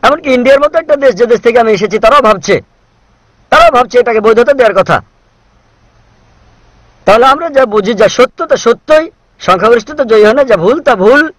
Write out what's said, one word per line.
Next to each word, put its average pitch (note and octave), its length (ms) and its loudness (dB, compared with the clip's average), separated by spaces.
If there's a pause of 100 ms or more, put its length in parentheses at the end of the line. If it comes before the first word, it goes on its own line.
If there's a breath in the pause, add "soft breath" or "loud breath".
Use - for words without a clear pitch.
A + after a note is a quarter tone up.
এমনকি D4 280 -2
ইন্ডিয়ার C4 300 2
মতো D4+ 200 -2
একটা D#4 160 -2
দেশ, C4+ 200 0
যে A3 100 -2
দেশ A3+ 160 0
থেকে A#3+ 180 0
আমি A3+ 120 0
এসেছি, G3+ 280 -4
তারাও A#3+ 220 2
ভাবছে, G#3 400 -2 (880)
তারাও D#4+ 220 4
ভাবছে A#3+ 280 0
এটাকে A3+ 200 0
বৈধতা A3+ 340 0
দেওয়ার A3 300 0
কথা। C3 180 -2 (2000)
তাহলে A3+ 200 2
আমরা D#4 240 -2
যা C4+ 160 0
বুঝি, G#3+ 280 -4
যা G3+ 160 0
সত্য, - 360 -2
তা B3+ 120 -2
সত্যই, D#4 520 -2 (300)
সংখ্যাগরিষ্ঠতা A3+ 640 -2
জয়ী A3 200 2
হয় G#3+ 100 2
না, C#4 100 0
যা A#3 140 0
ভুল, G#3 220 -2
তা C#4 160 -2
ভুল। C4 440 0